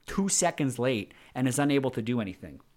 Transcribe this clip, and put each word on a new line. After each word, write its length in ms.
two 240
seconds 480
late 340
and 120
is 120
unable 320
to 100
do 220
anything. 380